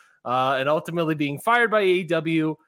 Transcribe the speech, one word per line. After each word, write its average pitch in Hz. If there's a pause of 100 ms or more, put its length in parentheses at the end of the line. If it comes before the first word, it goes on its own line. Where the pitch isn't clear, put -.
(240)
uh, 131
and 135
ultimately 160
being 143
fired 233
by 214
A 196
E 185
W 160 (120)